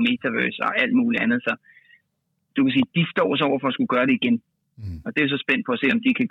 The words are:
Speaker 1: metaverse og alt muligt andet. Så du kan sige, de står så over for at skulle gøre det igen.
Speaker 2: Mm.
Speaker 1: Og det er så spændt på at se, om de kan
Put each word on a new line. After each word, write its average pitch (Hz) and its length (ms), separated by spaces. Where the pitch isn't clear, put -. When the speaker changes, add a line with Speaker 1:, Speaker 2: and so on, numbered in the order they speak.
Speaker 1:
metaverse 120 600
og - 40
alt 123 200
muligt 117 220
andet. 120 240
Så 113 60
du - 80
kan 131 120
sige, 127 200
de 170 80
står 175 220
så 143 140
over 139 100
for 135 80
at 123 60
skulle 127 220
gøre 127 140
det 127 120
igen. 117 160
Speaker 2:
Mm. 92 280
Speaker 1:
Og 120 100
det 151 80
er 135 120
så 135 100
spændt 131 200
på 127 100
at - 60
se, 139 140
om - 100
de 131 140
kan 123 120